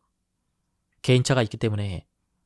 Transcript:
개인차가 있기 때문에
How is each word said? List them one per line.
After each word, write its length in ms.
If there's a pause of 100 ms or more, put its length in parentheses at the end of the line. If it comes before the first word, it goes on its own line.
(1040)
개인차가 380
있기 160
때문에 500 (380)